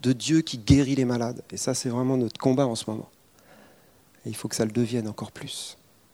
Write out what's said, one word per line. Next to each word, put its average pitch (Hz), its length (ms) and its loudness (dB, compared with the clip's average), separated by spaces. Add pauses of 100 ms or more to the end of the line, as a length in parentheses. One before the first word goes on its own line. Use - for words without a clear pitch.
de 127 100 4
Dieu 147 300 2
qui 139 160 -10
guérit 135 360 6
les 131 100 2
malades. 120 460 -2
Et - 60 -10
ça, - 180 -2
c'est - 140 -4
vraiment 127 280 0
notre 117 220 0
combat 135 280 2
en 117 80 -2
ce - 140 -6
moment. 107 200 -6 (1160)
Et - 40 -8
il 110 80 -8
faut - 120 -6
que - 80 -6
ça 117 80 0
le 107 80 -2
devienne 117 360 0
encore 104 240 -10
plus. - 440 -12 (380)